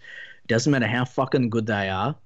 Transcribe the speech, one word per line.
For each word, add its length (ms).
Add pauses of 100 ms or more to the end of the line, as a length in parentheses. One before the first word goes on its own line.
(440)
it 40
doesn't 240
matter 140
how 180
fucking 460
good 160
they 220
are, 380